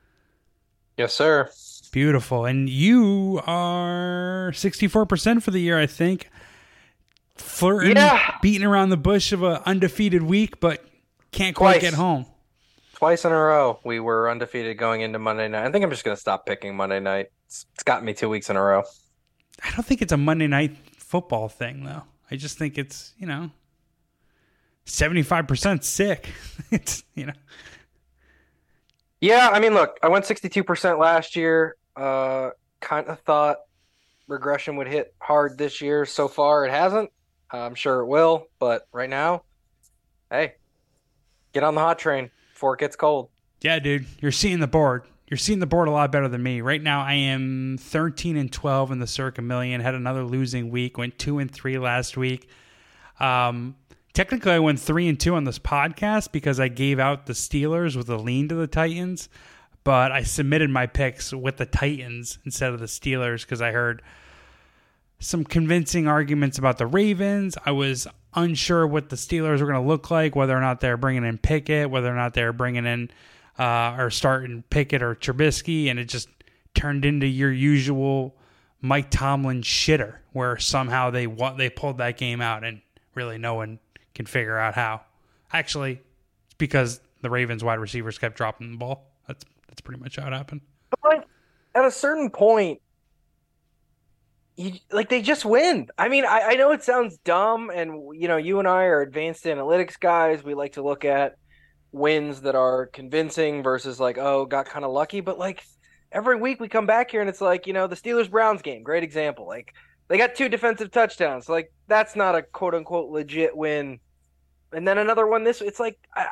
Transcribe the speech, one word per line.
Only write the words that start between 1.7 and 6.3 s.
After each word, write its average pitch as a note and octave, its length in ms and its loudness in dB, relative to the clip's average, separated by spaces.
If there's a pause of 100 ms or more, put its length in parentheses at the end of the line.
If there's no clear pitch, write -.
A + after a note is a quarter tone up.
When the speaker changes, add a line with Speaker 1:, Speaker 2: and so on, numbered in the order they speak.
Speaker 2:
Beautiful. C3 540 2
And C3+ 220 0
you F#3+ 800 4
are F3 1080 -2
sixty-four G#3 520 2
percent A3 380 2
for G3+ 80 -2
the F#3 80 2
year, E3+ 180 2
I D3+ 80 4
think. F3 460 -2 (1040)